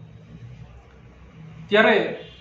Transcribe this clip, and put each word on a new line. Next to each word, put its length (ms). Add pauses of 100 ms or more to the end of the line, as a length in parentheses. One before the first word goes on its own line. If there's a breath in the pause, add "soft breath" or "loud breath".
(1700)
ત્યારે 260 (460)